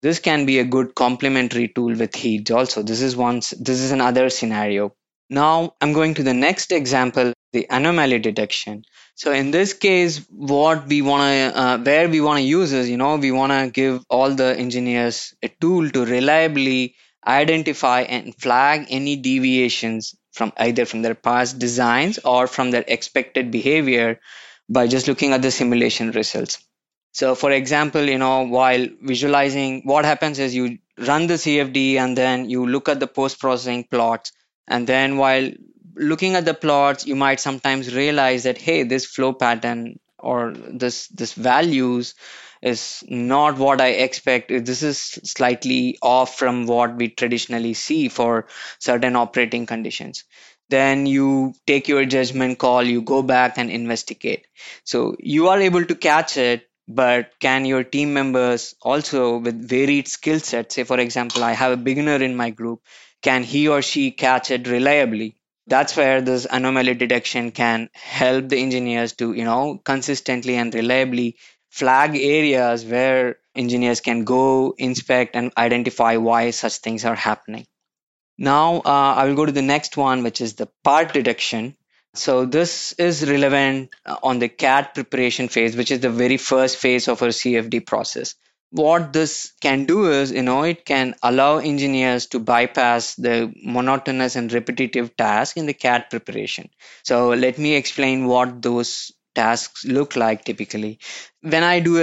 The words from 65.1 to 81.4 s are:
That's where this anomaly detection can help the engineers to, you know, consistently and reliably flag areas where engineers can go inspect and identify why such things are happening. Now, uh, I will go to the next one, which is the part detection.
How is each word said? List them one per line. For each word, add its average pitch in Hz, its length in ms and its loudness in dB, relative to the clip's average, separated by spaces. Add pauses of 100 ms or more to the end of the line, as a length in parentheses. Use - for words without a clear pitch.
That's 139 280 2
where 135 240 4
this 127 300 -2
anomaly 127 460 0
detection 120 560 -2
can 113 420 -2
help 131 560 0
the 135 80 0
engineers 123 560 -2
to, 117 200 -4
you 113 120 -4
know, 135 380 -2
consistently 127 720 -4
and 120 180 -2
reliably 120 640 0 (320)
flag 139 460 2
areas 135 680 2
where 123 540 0 (180)
engineers 123 460 0
can 117 220 -2
go 131 560 2
inspect 127 560 0
and 120 200 -4
identify 117 640 2
why 117 320 2
such 113 280 -6
things 113 280 -6
are 113 80 0
happening. 110 540 -6 (720)
Now, 151 380 2
uh, 139 400 2
I 135 80 4
will 139 100 2
go 151 100 2
to 151 60 0
the 139 100 0
next 143 340 0
one, 131 280 0
which 117 180 -4
is 113 140 -6
the 107 140 -8 (140)
part 156 300 4
detection. 120 600 -2 (400)